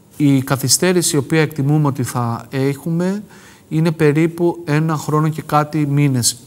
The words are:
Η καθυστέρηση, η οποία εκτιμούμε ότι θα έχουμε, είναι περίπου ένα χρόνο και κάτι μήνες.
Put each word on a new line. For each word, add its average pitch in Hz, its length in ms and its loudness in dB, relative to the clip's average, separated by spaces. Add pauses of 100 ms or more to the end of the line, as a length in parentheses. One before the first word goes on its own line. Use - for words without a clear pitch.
(180)
Η 139 240 4
καθυστέρηση, 160 760 0
η 147 40 4
οποία 160 220 0
εκτιμούμε 147 460 0
ότι 131 160 -2
θα 117 460 -4
έχουμε, 165 720 -2 (460)
είναι 160 220 0
περίπου 165 760 0
ένα 156 320 0
χρόνο 151 320 0
και 156 120 -6
κάτι 151 480 0
μήνες. 139 580 0